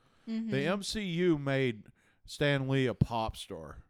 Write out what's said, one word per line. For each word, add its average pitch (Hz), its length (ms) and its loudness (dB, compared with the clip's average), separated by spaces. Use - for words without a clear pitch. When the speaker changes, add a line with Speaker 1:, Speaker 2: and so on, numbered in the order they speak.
Speaker 1:
Mm-hmm. 226 220 -4
Speaker 2:
The 135 160 0
M 196 160 -2
C 220 180 -6
U 175 360 2
made 135 460 0
Stan 143 440 2
Lee 135 180 4
a 110 60 0
pop 113 420 0
star 80 420 -12